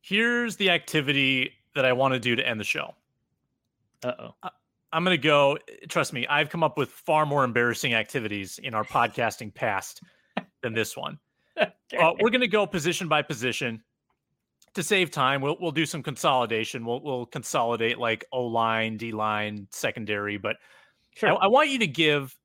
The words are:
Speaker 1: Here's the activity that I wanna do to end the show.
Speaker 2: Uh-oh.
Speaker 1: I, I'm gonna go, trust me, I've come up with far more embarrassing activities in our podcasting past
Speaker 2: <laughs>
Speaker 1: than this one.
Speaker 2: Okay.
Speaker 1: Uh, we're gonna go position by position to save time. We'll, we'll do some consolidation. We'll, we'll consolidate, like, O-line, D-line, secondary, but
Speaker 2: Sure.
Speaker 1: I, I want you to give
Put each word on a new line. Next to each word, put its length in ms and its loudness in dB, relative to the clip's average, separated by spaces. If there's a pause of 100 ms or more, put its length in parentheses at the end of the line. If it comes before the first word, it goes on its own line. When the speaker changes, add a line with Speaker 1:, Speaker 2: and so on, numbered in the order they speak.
Speaker 1:
Here's 540 0
the 140 2
activity 800 2 (240)
that 100 2
I 80 6
wanna 260 2
do 160 2
to 120 0
end 120 -2
the 60 -6
show. 300 -4 (1080)
Speaker 2:
Uh-oh. 300 -8 (100)
Speaker 1:
I, 60 -10 (420)
I'm 120 0
gonna 140 4
go, 400 4 (320)
trust 220 0
me, 160 -4
I've 220 0
come 140 -2
up 140 0
with 120 0
far 360 0
more 180 2
embarrassing 500 0
activities 680 -4
in 140 -10
our 100 -2
podcasting 680 -2
past 480 -4 (340)
Speaker 2:
<laughs> 260 -10
Speaker 1:
than 120 -6
this 240 -2
one. 220 -10 (380)
Speaker 2:
Okay. 140 2 (260)
Speaker 1:
Uh, 220 6
we're 120 4
gonna 160 2
go 180 2
position 420 -2
by 140 4
position 600 -4 (920)
to 80 -4
save 300 2
time. 300 2
We'll, 180 -2
we'll 120 -2
do 140 0
some 160 -8
consolidation. 840 0
We'll, 160 -4
we'll 240 -6
consolidate, 760 -2
like, 320 -2
O-line, 680 0
D-line, 720 -4
secondary, 680 -4
but 180 -4 (580)
Speaker 2:
Sure. 180 0
Speaker 1:
I, 20 4
I 140 2
want 220 6
you 100 -2
to 80 2
give 580 2